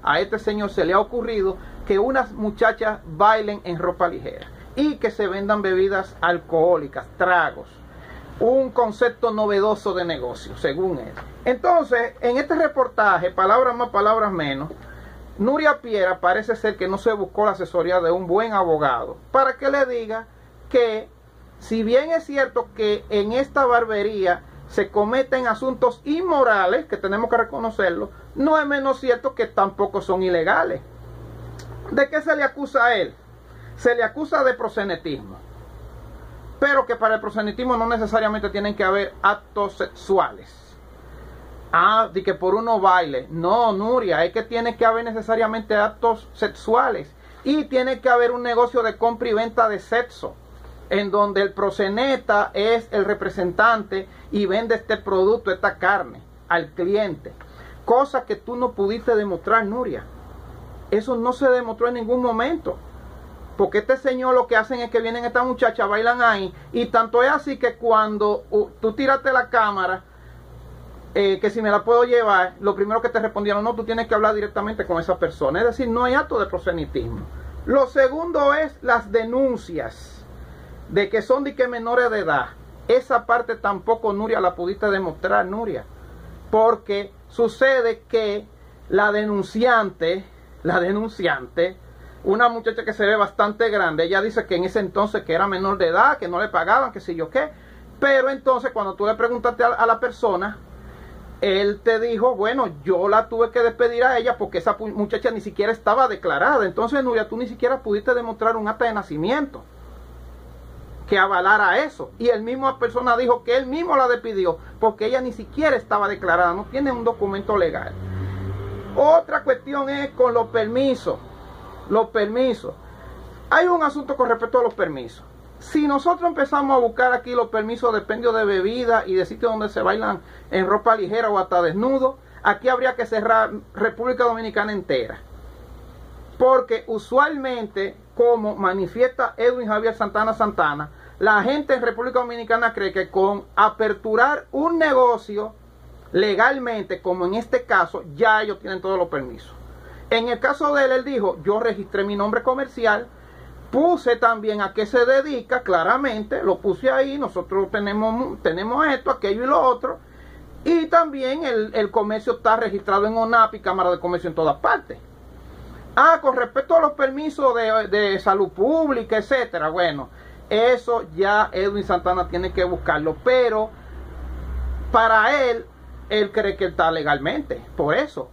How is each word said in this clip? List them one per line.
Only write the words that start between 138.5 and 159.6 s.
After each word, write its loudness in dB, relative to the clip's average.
manifiesta 0
Edwin 0
Javier 0
Santana -2
Santana, 0
la 4
gente 0
en 2
República -2
Dominicana -2
cree -4
que -4
con 0
aperturar 0
un 0
negocio 2
legalmente, 0
como -2
en -2
este -2
caso, 0
ya 4
ellos -6
tienen -8
todos -2
los 0
permisos. -8
En 0
el -2
caso 0
de 4
él, 2
él 0
dijo, -2
"Yo 0
registré -2
mi -4
nombre -2
comercial, -2
puse 2
también 0
a -4
qué -2
se 2
dedica, 0
claramente, 0
lo 2
puse 0
ahí, 0
nosotros -4
tenemos, -2
tenemos 0
esto, -2
aquello -2
y -2
lo 4
otro", 0